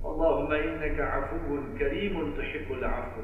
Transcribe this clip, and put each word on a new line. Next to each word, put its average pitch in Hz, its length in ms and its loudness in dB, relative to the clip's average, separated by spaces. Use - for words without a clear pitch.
اللهم 151 480 4
إنك 151 480 0
عفو 139 600 0
كريم 160 600 0
تحب - 340 -4
العفو 123 520 -2